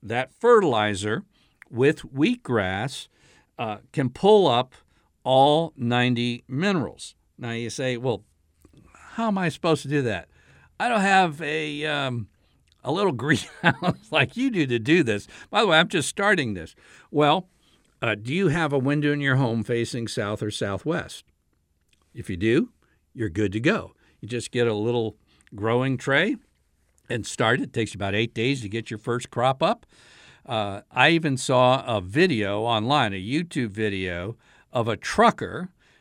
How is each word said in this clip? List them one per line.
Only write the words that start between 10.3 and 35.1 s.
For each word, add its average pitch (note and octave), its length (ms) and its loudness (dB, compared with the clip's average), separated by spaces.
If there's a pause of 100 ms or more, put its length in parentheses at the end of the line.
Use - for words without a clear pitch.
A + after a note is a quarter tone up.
I A3 80 0
don't A3+ 140 2
have F#3+ 400 2
a, D3+ 440 -4
um, C3+ 420 -4 (560)
a B2+ 80 -4
little F#3 200 0
<laughs> B2 120 -6
greenhouse - 880 0
like, C#3 260 0
"You C4 120 0
do F3+ 160 0
to A#2+ 140 0
do D3+ 240 4
this." G#2 240 -2 (220)
By G#3 120 0
the A3 60 2
way, D#3+ 100 4
I'm E3+ 100 4
just D#3 220 -2
starting F#3 440 0
this." E2 220 -12 (360)
Well, D3+ 380 2 (520)
uh, A2+ 140 0
do A2 180 -6
you F#3 140 2
have D#3 240 0
a C#3+ 80 0
window D3 320 0
in D3 100 -4
your C#3 140 2
home A#2 280 0
facing A#2 440 -4
south G#2 340 -6
or G#2+ 100 -4
southwest? A2 720 -6 (880)
If - 160 -12
you F#2 80 -6
do, A#2+ 340 2 (420)
you're A2 160 -6
good G2 220 -2
to G#2+ 80 -4
go. A#2+ 340 -2 (280)
You G#2+ 60 -14
just A#2 240 -8
get A#2+ 160 0
a A2 60 0
little A2+ 440 -2 (360)
growing A#2+ 440 0
tray D#3 400 0 (720)
and A#2 160 -6
start. A#2 340 0
It - 140 -8
takes A2+ 200 -4
about G2 220 -4
eight A#2 180 -2
days B2+ 280 -2
to G#2 80 -10
get A2 200 -8
your A2 80 -10
first A#2+ 320 -6
crop B2+ 320 -2
up. G#3 240 -2 (600)
Uh, G#2 360 -6 (100)
I C3 180 6
even D#3+ 280 2
saw B2+ 480 4
a A2 160 -2
video G#2+ 600 0
online, A#2 520 0
a F#2+ 80 -8
YouTube C3+ 480 -4
video, F#2+ 640 -4 (380)
of A#2 140 -2
a G#2+ 100 -2
trucker F3+ 720 0 (320)